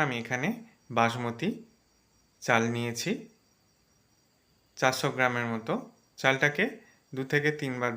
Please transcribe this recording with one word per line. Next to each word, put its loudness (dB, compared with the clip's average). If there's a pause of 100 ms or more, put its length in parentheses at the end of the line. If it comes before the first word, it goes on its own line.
আমি -2
এখানে -2 (420)
বাসমতি 2 (920)
চাল 4 (100)
নিয়েছি -4 (1700)
চারশো 2
গ্রামের 0
মতো। -4 (460)
চালটাকে 2 (480)
দু -4 (100)
থেকে 2 (100)
তিনবার -2